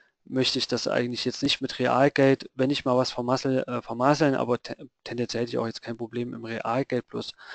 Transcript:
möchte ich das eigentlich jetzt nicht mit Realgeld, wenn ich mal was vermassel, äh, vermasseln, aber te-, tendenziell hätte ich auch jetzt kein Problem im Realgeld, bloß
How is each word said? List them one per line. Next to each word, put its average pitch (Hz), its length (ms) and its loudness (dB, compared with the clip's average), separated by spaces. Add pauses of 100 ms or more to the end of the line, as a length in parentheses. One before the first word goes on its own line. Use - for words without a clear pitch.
(240)
möchte 127 360 0
ich - 80 -2
das 120 180 -2
eigentlich 123 380 0
jetzt - 180 -4
nicht - 180 0
mit - 200 -6
Realgeld, 135 720 4
wenn 131 160 2
ich 143 140 -2
mal 127 120 4
was 127 140 2
vermassel, 131 560 0
äh, 123 160 -4
vermasseln, 135 540 4
aber 120 260 0
te-, - 140 -12 (260)
tendenziell 117 400 -4
hätte 120 80 -4
ich 123 80 -2
auch 117 80 0
jetzt 110 160 -8
kein 117 140 -8
Problem 117 360 -6
im 117 120 -10
Realgeld, 117 640 -2
bloß 117 240 -8 (220)